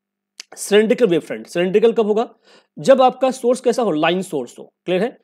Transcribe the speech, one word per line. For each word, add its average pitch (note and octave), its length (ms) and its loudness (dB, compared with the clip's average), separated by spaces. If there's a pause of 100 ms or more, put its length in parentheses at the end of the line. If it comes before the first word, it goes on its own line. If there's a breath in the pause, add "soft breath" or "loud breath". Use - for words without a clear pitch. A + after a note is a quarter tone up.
(560)
सिलिंड्रिकल G#3+ 500 2
वेव E3+ 140 0
फ्रंट। A2 260 -12
सिलिंड्रिकल F#3+ 460 0
कब G#3+ 140 -2
होगा? G#3+ 280 -4 (440 soft breath)
जब B3+ 240 4
आपका B3+ 280 2
सोर्स A#3+ 300 -2
कैसा B3 220 -2
हो? G3+ 100 -2
लाइन E3 300 0
सोर्स C3+ 360 -10
हो। - 160 -20 (100)
क्लियर F3+ 180 -2
है? B3 220 -6